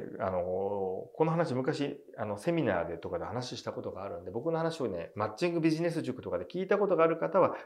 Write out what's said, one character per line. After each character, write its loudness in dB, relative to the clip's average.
あ 0
の、 2
こ -2
の 0
話 0
昔、 -2
あ -2
の、 -4
セ 0
ミ 2
ナ 2
ー -2
で -6
と -8
か -2
で -4
話 -6
し -10
た -4
こ -8
と -6
が -10
あ -8
る -8
ん -16
で、 -8
僕 -2
の 0
話 -2
を 0
ね、 -4
マ 0
ッ -6
チ 2
ン 2
グ 2
ビ 6
ジ 2
ネ 4
ス -2
塾 -4
と -4
か 0
で -4
聞 -4
い -4
た 6
こ 4
と 4
が 6
あ 8
る 4
方 2
は、 6